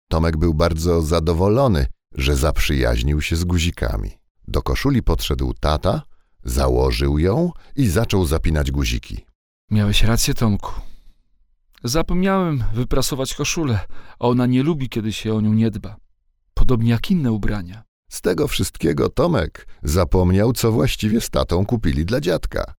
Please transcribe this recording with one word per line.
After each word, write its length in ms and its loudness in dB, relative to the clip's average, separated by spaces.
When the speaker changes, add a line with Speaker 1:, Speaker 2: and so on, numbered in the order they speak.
Speaker 1:
Tomek 280 0
był 160 2
bardzo 480 2
zadowolony, 880 2
że 200 0
zaprzyjaźnił 840 0
się 140 -2
z 80 -2
guzikami. 680 -2
Do 140 -2
koszuli 420 0
podszedł 500 -2
tata, 480 -2
założył 760 0
ją 320 0
i 120 0
zaczął 380 0
zapinać 460 0
guziki. 540 -6
Speaker 2:
Miałeś 320 2
rację, 300 2
Tomku. 380 0
Zapomniałem 800 0
wyprasować 600 -2
koszulę, 460 -2
a 80 0
ona 180 2
nie 180 2
lubi, 260 -2
kiedy 240 -4
się 200 -4
o 80 0
nią 120 2
nie 180 2
dba. 240 -12
Podobnie 380 6
jak 200 0
inne 200 2
ubrania. 520 -4
Speaker 1:
Z 100 -12
tego 260 0
wszystkiego 640 -2
Tomek 580 -2
zapomniał, 680 2
co 180 0
właściwie 500 0
z 80 -8
tatą 360 0
kupili 400 0
dla 160 -2
dziadka. 580 -4